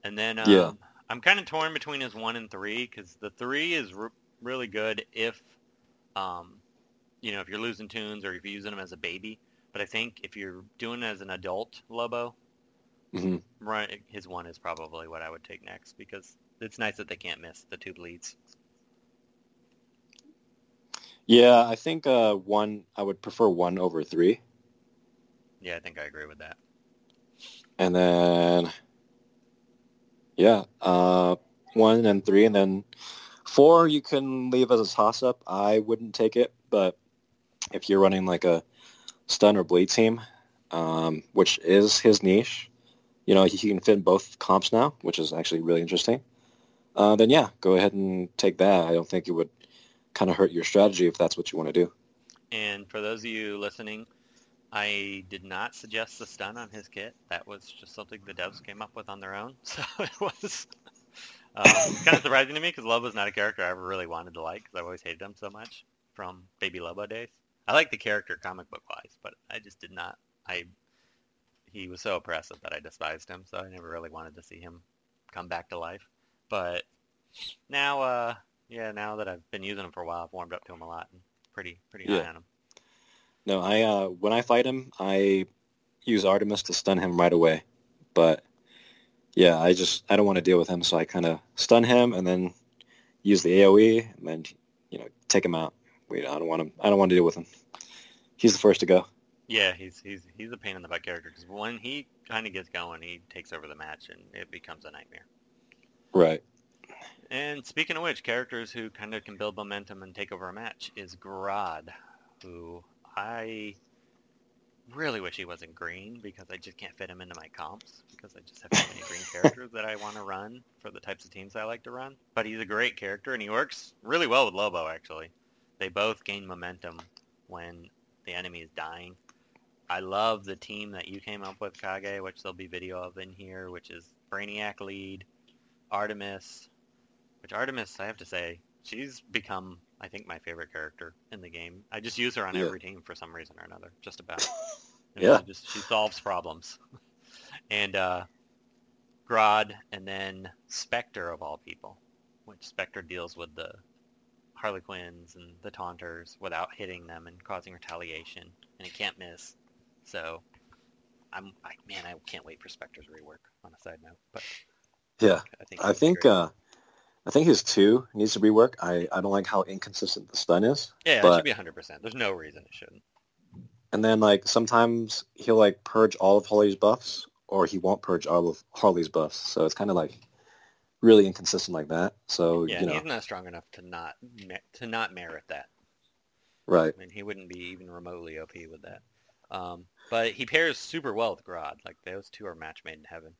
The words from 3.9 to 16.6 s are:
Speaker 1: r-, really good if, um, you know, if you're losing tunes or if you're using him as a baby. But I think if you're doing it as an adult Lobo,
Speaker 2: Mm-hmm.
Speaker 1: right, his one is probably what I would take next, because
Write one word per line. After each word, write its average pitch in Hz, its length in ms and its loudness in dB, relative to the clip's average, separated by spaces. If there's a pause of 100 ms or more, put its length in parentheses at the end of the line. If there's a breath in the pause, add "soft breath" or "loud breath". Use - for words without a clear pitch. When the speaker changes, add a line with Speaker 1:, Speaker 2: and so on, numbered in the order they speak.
Speaker 1:
r-, 107 200 -12 (280)
really 123 280 -10
good 107 440 -6
if, 113 300 -6 (720)
um, 92 460 -10 (600)
you 110 120 -8
know, 101 80 -8
if 85 80 -12
you're 104 100 -10
losing 107 300 -10
tunes 107 360 -12
or 95 80 -8
if 90 120 -14
you're 101 80 -12
using 101 200 -14
him 101 60 -14
as 92 140 -16
a 90 40 -18
baby. 95 420 -12 (340)
But 101 100 -8
I 95 40 -6
think 113 360 -8
if 98 140 -18
you're 95 280 -16 (140)
doing 120 240 -10
it 117 40 -8
as 104 140 -10
an 95 100 -16
adult 92 580 -10
Lobo, 120 480 -8 (760)
Speaker 2:
Mm-hmm. 90 260 -4 (200)
Speaker 1:
right, 107 480 -8
his 92 220 -20
one 87 180 -12
is 82 100 -20
probably 82 520 -12
what 80 120 -14
I 80 100 -12
would 82 120 -20
take 95 220 -20
next, 95 340 -20
because 98 380 -20 (240)